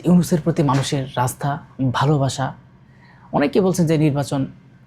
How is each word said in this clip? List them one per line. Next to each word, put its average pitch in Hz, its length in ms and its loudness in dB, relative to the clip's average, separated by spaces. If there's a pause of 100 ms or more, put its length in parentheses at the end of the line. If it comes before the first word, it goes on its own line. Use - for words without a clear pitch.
ইউনূসের 175 360 4
প্রতি 165 220 0
মানুষের 135 520 0
আস্থা, 139 440 -2 (320)
ভালোবাসা, 139 640 0 (760)
অনেকে - 300 0
বলছেন 180 260 2
যে 165 100 2
নির্বাচন 143 500 0 (400)